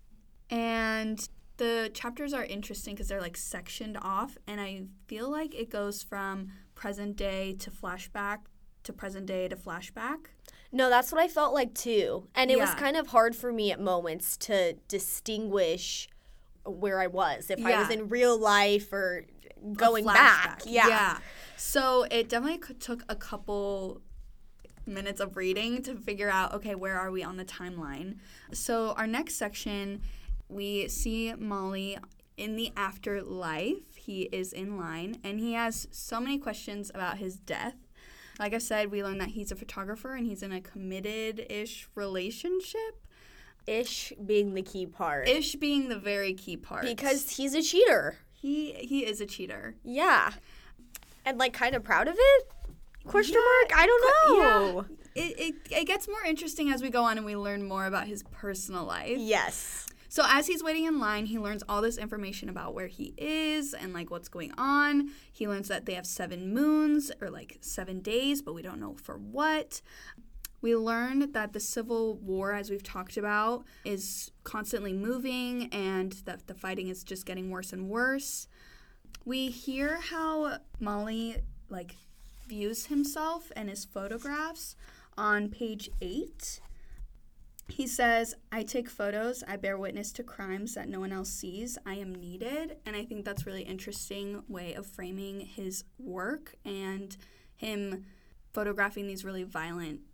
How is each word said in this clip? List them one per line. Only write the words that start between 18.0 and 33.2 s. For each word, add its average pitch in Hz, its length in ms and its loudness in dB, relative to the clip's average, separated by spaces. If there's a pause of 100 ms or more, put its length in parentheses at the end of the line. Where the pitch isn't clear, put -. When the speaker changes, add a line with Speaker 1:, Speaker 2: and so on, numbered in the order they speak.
Speaker 2:
real 240 280 6
life 202 540 6
or 185 340 -2 (340)
Speaker 1:
A 208 140 -8
Speaker 2:
going 226 320 6
back. 208 560 10
Speaker 1:
flashback. 226 100 -10
Speaker 2:
Yeah. 226 160 10
Speaker 1:
Yeah. 202 320 6 (380)
So 262 540 4
it 233 180 2
definitely 285 360 0
c-, 247 100 -14
took 240 340 -8
a 214 60 -4
couple 202 840 -4 (840)
minutes 196 340 -6
of 190 160 -4
reading 202 460 0
to 262 140 -6
figure 208 340 -2
out, 190 240 2
okay, 202 220 -4
where 190 220 -2
are 185 140 -2
we 185 120 -2
on 185 140 -8
the 185 80 -8
timeline? 175 720 -8 (340)
So 226 400 0
our 220 140 -2
next 277 280 -2
section, 202 640 -4 (460)
we 202 400 -4
see 226 460 -2
Molly 196 640 -4 (400)
in 214 180 -6
the 226 220 -4
afterlife. 196 1160 -4